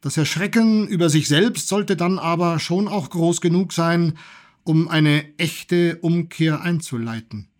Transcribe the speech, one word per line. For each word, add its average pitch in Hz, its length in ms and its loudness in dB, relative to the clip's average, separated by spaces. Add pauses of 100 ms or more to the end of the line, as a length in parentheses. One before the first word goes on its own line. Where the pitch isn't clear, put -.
Das - 160 -6
Erschrecken 208 720 2
über 175 220 2
sich 143 180 2
selbst 190 400 2
sollte 202 260 0
dann 175 240 -2
aber 170 400 0
schon 190 300 -2
auch 175 220 -6
groß 170 320 0
genug 180 320 0
sein, 170 420 0 (480)
um 165 240 2
eine 151 480 2
echte 170 640 -2
Umkehr 165 640 0
einzuleiten. 117 880 -6 (120)